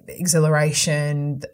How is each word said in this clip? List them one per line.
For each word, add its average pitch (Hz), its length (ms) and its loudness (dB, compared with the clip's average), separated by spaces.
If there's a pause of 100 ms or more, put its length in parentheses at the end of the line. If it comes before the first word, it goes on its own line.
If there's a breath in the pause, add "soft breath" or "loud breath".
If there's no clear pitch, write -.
exhilaration, 147 1300 0 (100)